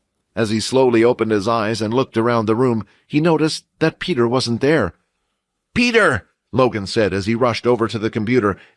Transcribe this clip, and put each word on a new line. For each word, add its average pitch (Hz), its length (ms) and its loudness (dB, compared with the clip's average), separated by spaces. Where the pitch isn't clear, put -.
As 107 140 -2
he 110 100 -2
slowly 120 440 2
opened 113 280 2
his 104 160 0
eyes 113 340 -2
and 110 120 -4
looked 127 240 -2
around 117 280 0
the 110 100 0
room, 117 300 -2
he 147 140 -2
noticed 156 440 -2
that 160 200 0
Peter 123 280 -2
wasn't 117 340 -2
there. 135 320 0
Peter! 220 560 2
Logan 110 360 0
said 101 260 0
as 98 120 -4
he 113 100 0
rushed 117 300 -2
over 117 220 2
to 107 120 -6
the 107 100 -4
computer 107 480 0